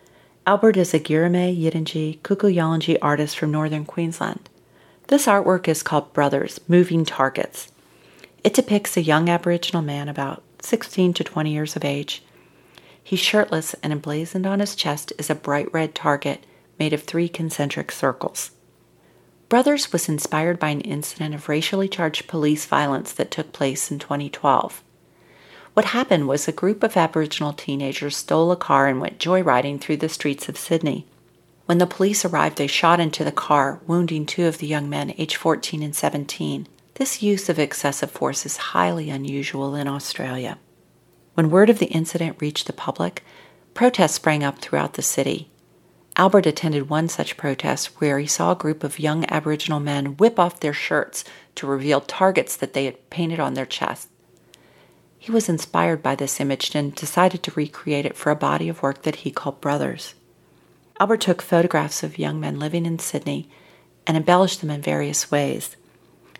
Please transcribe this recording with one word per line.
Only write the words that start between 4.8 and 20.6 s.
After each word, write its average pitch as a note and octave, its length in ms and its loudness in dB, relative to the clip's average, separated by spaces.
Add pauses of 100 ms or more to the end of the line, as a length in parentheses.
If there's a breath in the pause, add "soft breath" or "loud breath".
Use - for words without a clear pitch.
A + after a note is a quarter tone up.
This C#4+ 180 4
artwork F#3 400 4
is D#3 160 2
called - 300 0
Brothers, C#3+ 560 0
Moving E3+ 360 6
Targets. - 680 -2 (720 loud breath)
It - 100 2
depicts G3+ 420 0
a F3 60 4
young D#3 260 4
Aboriginal F3 540 0
man C#3+ 260 -6
about C#3+ 360 -6 (180)
sixteen F#3 520 2
to D#3+ 100 -2
twenty D#3 260 -2
years D3+ 240 -4
of D3+ 100 -4
age. C#3+ 380 -6 (800 soft breath)
He's - 160 -2
shirtless, F#3+ 640 2
and D3+ 100 -2
emblazoned D#3 540 -4
on G3 140 0
his G3+ 160 -2
chest D3+ 420 -4
is D3 120 -4
a D3+ 40 0
bright D3 380 -2
red D#3+ 240 -2
target C#3+ 480 -2 (340 soft breath)
made D#3 140 0
of D3+ 100 0
three E3+ 260 -2
concentric D3 640 -4
circles. - 640 -2 (960 soft breath)
Brothers C#4 420 2
was - 180 -2
inspired D#3+ 520 -2